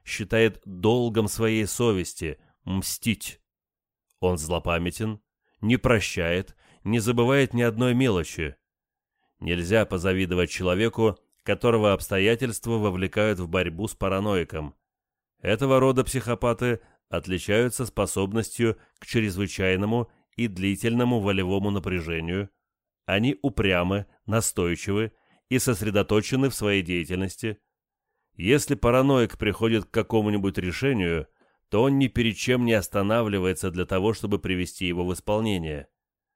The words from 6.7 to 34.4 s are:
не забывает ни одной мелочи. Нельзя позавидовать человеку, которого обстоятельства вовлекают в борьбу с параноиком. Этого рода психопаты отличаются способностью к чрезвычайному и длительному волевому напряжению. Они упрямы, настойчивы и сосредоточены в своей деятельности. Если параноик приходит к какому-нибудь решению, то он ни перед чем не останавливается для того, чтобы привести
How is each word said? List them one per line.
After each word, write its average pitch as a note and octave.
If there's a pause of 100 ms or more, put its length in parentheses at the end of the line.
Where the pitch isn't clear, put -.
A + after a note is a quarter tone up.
не A2+
забывает A#2+
ни A#2+
одной A#2+
мелочи. F2+ (840)
Нельзя F2
позавидовать F2+
человеку, G#2 (240)
которого G#2+
обстоятельства A2+
вовлекают G2+
в F2+
борьбу F2
с -
параноиком. F#2+ (640)
Этого C3
рода C3
психопаты A#2+ (280)
отличаются G2+
способностью G#2 (200)
к -
чрезвычайному G2+ (260)
и A#2
длительному A2+
волевому G2
напряжению. F2+ (540)
Они A2
упрямы, G2 (200)
настойчивы G2+ (360)
и B2+
сосредоточены G#2+
в B2
своей G2+
деятельности. F2+ (800)
Если C3
параноик B2+
приходит G#2+
к -
какому-нибудь G#2
решению, F2+ (440)
то G#2
он C#3
ни C3+
перед A2+
чем B2+
не A#2
останавливается G2+
для F2
того, G2
чтобы G2+
привести F2+